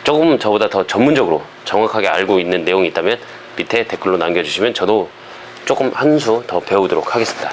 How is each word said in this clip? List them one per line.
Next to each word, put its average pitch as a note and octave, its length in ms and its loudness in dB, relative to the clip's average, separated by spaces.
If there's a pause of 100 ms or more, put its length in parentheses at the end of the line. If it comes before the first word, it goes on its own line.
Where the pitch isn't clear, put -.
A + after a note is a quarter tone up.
조금 D3+ 340 4
저보다 G#2 320 2
더 F#2+ 160 0
전문적으로 A2+ 580 2 (220)
정확하게 G#2 420 0
알고 F#2+ 320 2
있는 F2 260 -2
내용이 F#2 240 2
있다면 F#2 300 -2 (380)
밑에 - 300 -2
댓글로 F#2 300 -2
남겨주시면 E2+ 560 0
저도 F#2+ 360 0 (560)
조금 C3+ 280 0
한 D3+ 260 2
수 A#2 260 0
더 F2+ 140 -2
배우도록 F2+ 560 0
하겠습니다. - 380 -4